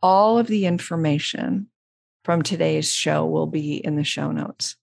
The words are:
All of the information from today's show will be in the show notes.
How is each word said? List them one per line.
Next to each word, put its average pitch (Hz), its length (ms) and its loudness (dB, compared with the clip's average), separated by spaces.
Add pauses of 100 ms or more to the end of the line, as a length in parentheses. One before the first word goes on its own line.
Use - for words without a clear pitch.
All 208 360 6
of 233 80 2
the 208 200 2
information 170 1040 -2 (540)
from 170 180 2
today's 160 500 0
show 151 340 0
will 160 200 0
be 151 300 -4
in 156 200 -4
the 147 80 0
show 147 280 -4
notes. - 500 -8